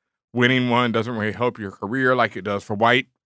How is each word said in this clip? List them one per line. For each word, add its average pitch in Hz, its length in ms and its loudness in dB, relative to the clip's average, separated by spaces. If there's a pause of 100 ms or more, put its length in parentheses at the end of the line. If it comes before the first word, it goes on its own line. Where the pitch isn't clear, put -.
(320)
Winning 123 380 2
one 120 200 2
doesn't 113 240 -2
really 107 180 -4
help 120 260 -2
your 98 120 -10
career 127 460 -2
like 117 200 0
it 95 60 -10
does 101 220 -4
for 110 100 -6
white 117 320 2 (200)